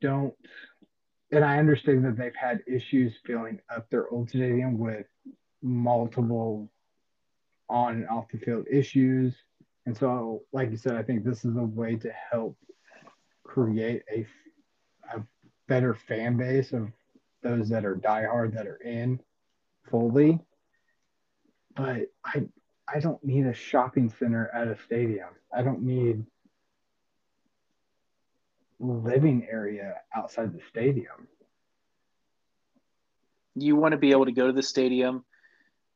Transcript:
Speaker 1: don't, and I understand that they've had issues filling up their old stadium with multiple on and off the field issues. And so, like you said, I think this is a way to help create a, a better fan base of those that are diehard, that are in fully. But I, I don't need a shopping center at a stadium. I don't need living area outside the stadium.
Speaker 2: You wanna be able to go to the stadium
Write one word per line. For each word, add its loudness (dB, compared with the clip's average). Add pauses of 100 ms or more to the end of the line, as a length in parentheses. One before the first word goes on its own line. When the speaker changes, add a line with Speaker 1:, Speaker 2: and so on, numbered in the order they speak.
Speaker 1:
don't, -2 (960)
and 6
I 4
understand 6
that 0
they've -6
had -2
issues 0 (100)
filling -6 (140)
up -10
their 0
old -4
stadium 0
with -4 (560)
multiple 0 (960)
on 0
and -6
off -4
the -10
field -4
issues. 2 (520)
And -4
so, -2 (100)
like -2
you -6
said, -2
I -4
think -2
this -4
is -2
a -2
way -4
to -8 (200)
help -4 (880)
create 0 (100)
a, -4 (880)
a -8 (460)
better 2
fan -4
base 0
of -4 (540)
those -2
that 0
are -2
diehard, 0
that -6
are -14
in -4 (680)
fully. 4 (1400)
But -4 (160)
I, -4 (500)
I -2
don't -2
need 2
a -2
shopping 0
center 0
at -2
a -4
stadium. -2 (240)
I -2
don't -2
need 0 (2500)
living 2
area -6 (180)
outside -6
the -14
stadium. -2 (2250)
Speaker 2:
You 4
wanna 4
be 6
able 8
to 0
go 2
to 2
the 0
stadium 0 (720)